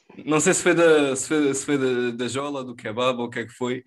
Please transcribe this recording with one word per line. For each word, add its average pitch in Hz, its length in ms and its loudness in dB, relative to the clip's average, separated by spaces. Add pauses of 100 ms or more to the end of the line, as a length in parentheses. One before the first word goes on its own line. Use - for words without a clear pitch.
(260)
Não 151 140 2
sei 180 120 4
se 165 100 0
foi 175 120 4
da, 156 420 4
se - 100 -6
foi, 147 280 0
se 135 100 -6
foi 143 140 0
da, 123 320 0
da 120 180 -4
jola, 139 340 -6
do 123 140 -12
kebab 120 420 -2
ou 120 80 -4
o 117 40 -8
que 117 80 -10
é 113 80 -6
que 113 60 -20
foi, 127 340 -6